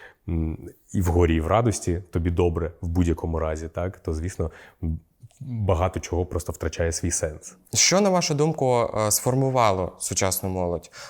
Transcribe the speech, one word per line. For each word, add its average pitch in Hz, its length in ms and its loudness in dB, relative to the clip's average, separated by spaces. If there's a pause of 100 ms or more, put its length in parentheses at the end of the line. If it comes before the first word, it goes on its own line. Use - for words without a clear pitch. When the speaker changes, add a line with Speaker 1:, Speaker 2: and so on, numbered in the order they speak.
(300)
Speaker 1:
м, 80 300 -2 (340)
і 101 80 0
в 85 60 0
горі, 85 300 4
і 80 40 2
в 80 60 -2
радості 98 640 0
тобі 87 200 0
добре 85 500 0
в 87 80 -6
будь-якому 82 500 0
разі, 78 300 -4
так, 92 300 -6
то, 85 140 -6
звісно, 82 380 -4 (320)
м, 82 160 -2 (420)
багато 98 600 0
чого 87 260 -2
просто - 260 -6
втрачає 82 400 -2
свій - 180 -4
сенс. - 460 -6 (180)
Speaker 2:
Що, 175 260 4
на 202 100 4
вашу 170 240 2
думку, 139 600 2
е, 107 140 2
сформувало 123 880 2
сучасну 95 500 -2
молодь? 87 420 -2 (200)